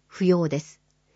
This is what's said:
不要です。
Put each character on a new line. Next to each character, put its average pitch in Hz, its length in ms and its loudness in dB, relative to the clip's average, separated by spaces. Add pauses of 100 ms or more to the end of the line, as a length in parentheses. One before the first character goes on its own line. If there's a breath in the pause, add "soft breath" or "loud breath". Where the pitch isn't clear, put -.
不 - 200 -6
要 175 220 2
で 147 120 -6
す。 - 200 -16 (360)